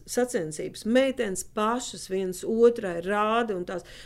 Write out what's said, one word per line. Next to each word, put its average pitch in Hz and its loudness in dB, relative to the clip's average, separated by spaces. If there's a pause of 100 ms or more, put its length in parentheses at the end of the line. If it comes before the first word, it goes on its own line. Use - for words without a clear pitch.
sacensības. 185 -4
Meitenes 240 2
pašas 220 -2
viens 190 -4
otrai 226 4
rāda 214 0
un 175 -4
tās, 175 -8 (200)